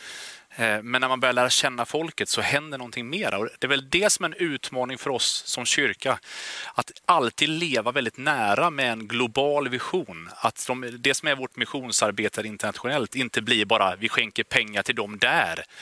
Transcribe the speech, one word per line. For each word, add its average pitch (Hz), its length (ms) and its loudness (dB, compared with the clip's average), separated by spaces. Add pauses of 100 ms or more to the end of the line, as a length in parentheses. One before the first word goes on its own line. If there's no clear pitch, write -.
(560)
Eh, 107 260 2
men 123 180 0
när 131 80 2
man 127 120 0
börjar 127 120 4
lära 123 180 4
känna 123 340 2
folket 156 440 -4
så - 120 0
händer 143 380 -2
någonting 120 320 -10
mera. 180 280 -2
Och 110 100 -2 (100)
det - 80 0
är - 20 -2
väl 135 220 0
det 190 220 4
som - 120 0
är 165 40 -2
en 160 60 -6
utmaning 131 640 -4
för - 120 -4
oss - 360 0
som - 200 -4
kyrka. 127 520 2 (560)
Att - 160 -2 (160)
alltid 151 420 4
leva 151 440 0
väldigt 131 240 -2
nära 131 540 2
med 135 220 0
en 113 160 -6
global 135 600 2
vision. 120 680 -4
Att - 300 -2
de, 127 320 -4
det 131 160 2
som - 140 -2
är 143 60 2
vårt 131 220 -6
missionsarbete 113 920 0
internationellt 110 680 -4
inte 123 280 -2
blir 110 220 4
bara 98 320 4
vi 110 120 -4
skänker 117 360 0
pengar 104 380 2
till 127 120 0
dem 104 240 -4
där. 113 460 2 (160)